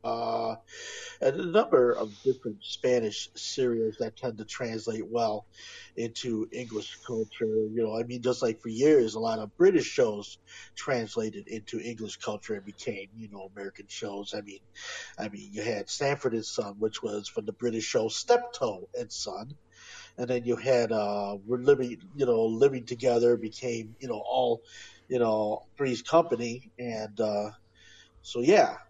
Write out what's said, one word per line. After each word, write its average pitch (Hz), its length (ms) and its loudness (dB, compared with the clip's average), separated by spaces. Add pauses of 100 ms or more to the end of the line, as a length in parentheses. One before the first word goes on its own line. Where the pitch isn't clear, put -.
Uh, 113 500 -2 (640)
and 147 200 2
a 185 60 -4
number 165 440 6
of 110 220 -2 (100)
different 123 400 -2
Spanish 117 720 0
serials 113 640 0
that 110 180 -4
tend 113 220 -6
to 110 60 -10
translate 113 600 -6
well 107 420 0 (500)
into 113 560 -4
English 110 520 -8
culture. 113 420 -4
You 110 360 0
know, 110 160 0
I 117 60 -2
mean, 120 180 -8
just 123 180 0
like 113 200 0
for 117 80 -8
years, 120 460 6
a 113 40 -4
lot 110 220 0
of 104 160 -10
British 180 300 6
shows 107 520 0 (380)
translated 110 720 -4
into 107 320 -8
English 110 380 -10
culture 104 360 -6
and 98 100 -10
became, 101 520 -8
you 110 160 -14
know, 95 200 -14
American 101 360 -12
shows. 101 440 -10
I 107 100 -6
mean, 101 180 -16 (580)
I 110 100 -6
mean, 101 240 -12
you 104 100 -6
had 104 280 -4
Sanford 139 440 -2
and 110 120 -2
Son, 101 320 -6
which 107 240 -2
was 104 240 -6
from 107 180 -6
the 104 80 -6
British 113 320 -4
show 113 220 0
Steptoe 113 880 0
and - 140 -8
Son. - 440 -10 (640)
And 123 100 -4
then 123 160 0
you 120 100 2
had, 120 380 4
uh, 104 520 0
We're 123 140 -2
Living, 127 420 4 (140)
you 139 120 0
know, 113 180 4
Living 113 420 4
Together 120 500 4
became, 113 640 -6
you 135 80 -12
know, 107 180 -6
all, 123 380 2 (460)
you 127 100 0
know, 107 440 2 (140)
Three's 127 260 -2
Company. 127 760 2
And, 110 420 -6
uh, 104 300 0 (720)
so, - 180 -6
yeah. 170 360 6 (140)